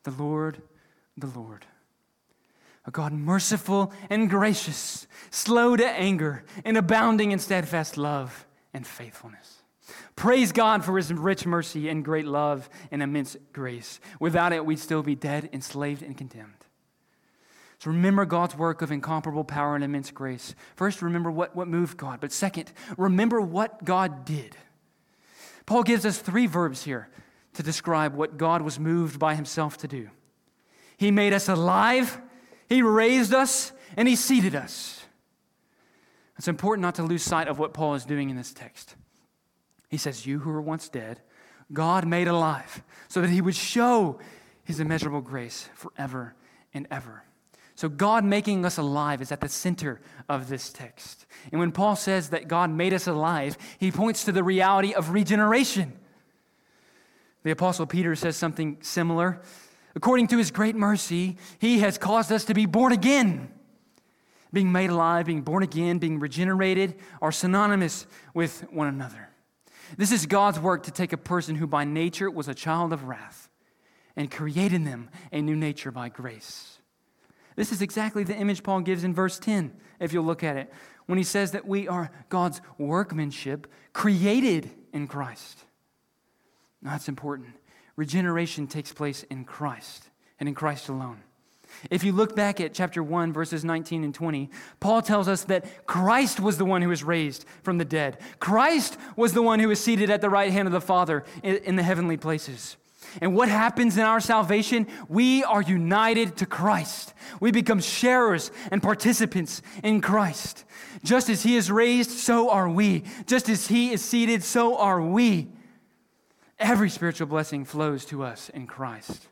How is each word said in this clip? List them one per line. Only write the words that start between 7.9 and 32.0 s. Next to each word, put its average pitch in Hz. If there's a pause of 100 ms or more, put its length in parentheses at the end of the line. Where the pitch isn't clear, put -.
love 143 (260)
and 123
faithfulness." - (540)
Praise 240
God 220
for 185
his 175
rich 180
mercy 165
and 156
great 156
love 147 (220)
and 147
immense 143 (160)
grace. 123 (180)
Without 170
it, 160
we'd 156
still 156
be 143
dead, 147
enslaved, 139
and 143
condemned. 113 (1120)
So 156
remember 190
God's 175
work 165
of 151
incomparable 156
power 147
and 143
immense 143
grace. 131 (180)
First, 190
remember 170
what, 165
what 175
moved 170
God. 131
But 143
second, 190 (240)
remember 202
what 190
God 175
did. 147 (1080)
Paul 233
gives 220
us 208
three 233
verbs 160
here 127 (440)
to -
describe 156
what 156
God 165
was 147
moved 160
by 156
himself 151
to -
do. 127 (840)
He 202
made 202
us 196
alive, 196 (480)